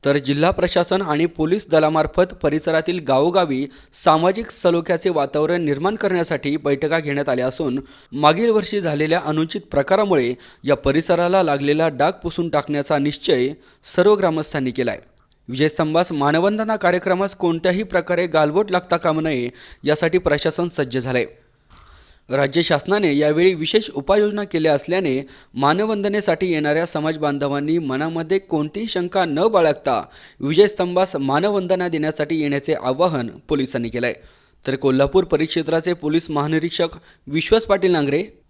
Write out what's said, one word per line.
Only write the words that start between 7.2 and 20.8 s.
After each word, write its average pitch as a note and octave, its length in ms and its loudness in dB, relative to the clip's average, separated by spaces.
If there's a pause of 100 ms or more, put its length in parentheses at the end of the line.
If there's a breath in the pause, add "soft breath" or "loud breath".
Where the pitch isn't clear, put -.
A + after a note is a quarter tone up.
आल्या B2+ 180 0
असून, C3+ 320 -4 (320 loud breath)
मागील D#3 380 2
वर्षी G#3 320 0
झालेल्या D#3 440 0
अनुचित D#3 360 -2 (100)
प्रकारामुळे D3+ 600 2 (300 loud breath)
या C#3 120 2
परिसराला F3 680 2
लागलेला D3 460 2
डाग C#3+ 220 2 (120)
पुसून E3+ 260 -4
टाकण्याचा D3 480 0
निश्चय C#3 520 0 (340 soft breath)
सर्व G3+ 320 4
ग्रामस्थांनी D#3 560 -2
केलाय. A#2+ 280 -2 (480)
विजयस्तंभास D#3 640 0
मानवंदना F3+ 640 0
कार्यक्रमास F#3 600 0
कोणत्याही F3 480 0
प्रकारे F3 440 -2
गालबोट D#3 440 2
लागता F3+ 260 0
कामा D#3+ 240 0
नये, C3 280 -2 (340 loud breath)
यासाठी D#3 340 2
प्रशासन E3+ 500 0
सज्ज C3 300 -4